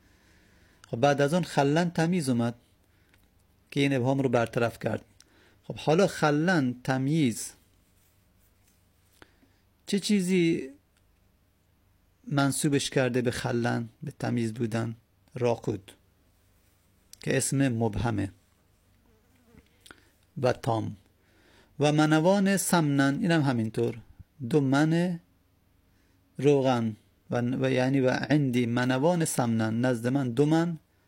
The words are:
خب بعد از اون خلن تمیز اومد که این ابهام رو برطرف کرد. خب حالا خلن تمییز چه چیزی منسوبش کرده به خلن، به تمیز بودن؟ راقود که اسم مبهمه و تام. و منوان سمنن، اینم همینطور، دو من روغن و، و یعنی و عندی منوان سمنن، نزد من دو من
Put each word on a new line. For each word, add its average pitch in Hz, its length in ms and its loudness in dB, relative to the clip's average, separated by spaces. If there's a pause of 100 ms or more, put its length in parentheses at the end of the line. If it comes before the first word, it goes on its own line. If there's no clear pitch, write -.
(880)
خب 117 120 -6
بعد 139 200 2
از 143 140 2
اون 180 80 2
خلن 151 480 0
تمیز 165 380 -2
اومد 117 260 0 (1160)
که 143 100 -4
این 139 120 2
ابهام 135 280 0
رو 131 80 0
برطرف 117 500 0
کرد. 107 260 -6 (580)
خب - 140 -12
حالا 170 300 2
خلن 151 680 0 (100)
تمییز 135 680 -2 (2250)
چه 202 140 -2
چیزی 180 720 0 (1600)
منسوبش 139 640 0
کرده 127 320 0
به 120 80 0
خلن، 120 580 -2 (140)
به 147 160 -10
تمیز 120 360 -4
بودن؟ 117 420 -4 (380)
راقود 117 580 -4 (1300)
که 135 160 -2
اسم 139 320 0
مبهمه 110 640 -2 (2000)
و 123 100 2
تام. 107 440 -4 (840)
و 147 120 2
منوان 165 640 4
سمنن، 143 680 2
اینم 165 200 2
همینطور، 117 560 -2 (520)
دو 151 100 2
من 160 600 2 (1160)
روغن 127 580 2 (340)
و، 120 100 -2
و 131 300 -2
یعنی 131 300 0
و 127 100 4
عندی 123 560 0
منوان 131 580 0
سمنن، 113 600 0
نزد 120 220 -2
من 131 240 0
دو 139 160 2
من 165 320 0 (280)